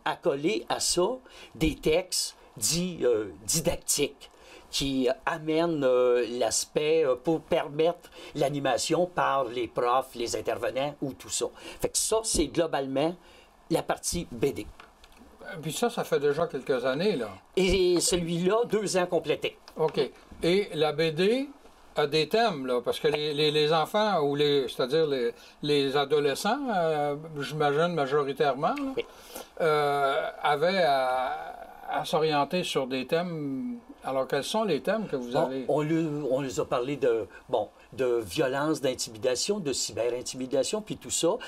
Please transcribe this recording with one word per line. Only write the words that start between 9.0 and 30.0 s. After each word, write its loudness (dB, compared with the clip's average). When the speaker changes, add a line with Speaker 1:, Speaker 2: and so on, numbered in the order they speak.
Speaker 1:
par 0
les -4
profs, 0
les -2
intervenants -2
ou -4
tout -16
ça. -2
Fait 0
que -4
ça, 2
c'est 0
globalement 0
la 0
partie -4
B 0
D. -10
Speaker 2:
Puis -6
ça, 0
ça -4
fait 2
déjà 2
quelques -2
années, 2
là. -4
Speaker 1:
Et 4
celui-là, 2
deux 0
ans 2
complétés. -2
Speaker 2:
OK. 0
Et 2
la 0
B 0
D 2
a 2
des 2
thèmes, 2
là, 0
parce -2
que 2
les, -2
les, 2
les 2
enfants, 2
ou 2
les, 2
c'est-à-dire 2
les, 0
les 2
adolescents, 2
euh, 0
j'imagine 0
majoritairement, 0
là, -4
Speaker 1:
Oui. -4
Speaker 2:
euh, 2